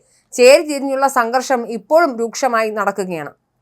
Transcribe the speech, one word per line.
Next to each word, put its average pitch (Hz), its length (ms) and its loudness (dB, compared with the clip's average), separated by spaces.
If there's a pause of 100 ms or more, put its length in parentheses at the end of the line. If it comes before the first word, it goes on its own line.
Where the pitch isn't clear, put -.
(340)
ചേരി 262 340 6
തിരിഞ്ഞുള്ള 277 400 -4
സംഘർഷം 247 540 -2 (160)
ഇപ്പോഴും 302 420 2
രൂക്ഷമായി 233 500 -2
നടക്കുകയാണ്. 196 600 -6 (300)